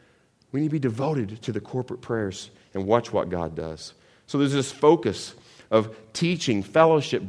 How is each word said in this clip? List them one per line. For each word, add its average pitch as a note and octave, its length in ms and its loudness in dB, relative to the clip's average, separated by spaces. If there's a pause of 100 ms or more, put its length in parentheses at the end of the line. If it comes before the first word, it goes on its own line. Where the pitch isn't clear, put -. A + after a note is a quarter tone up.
(520)
We C3+ 80 -2
need D#3 80 0
to D3 60 -2
be D#3+ 60 -2
devoted B2+ 600 -2
to A#2+ 100 -6
the G#2 80 -4
corporate A#2+ 420 -8
prayers G#2 500 -6 (240)
and F#2+ 100 -4
watch A#2 260 2
what F#2 180 -2
God E2 260 -4
does. D#2+ 400 -12 (320)
So C#3+ 100 -4
there's C#3 160 2
this C#3 180 -2
focus D3+ 600 2 (380)
of A2 260 2 (160)
teaching, D#3+ 480 0
fellowship, D#3 680 4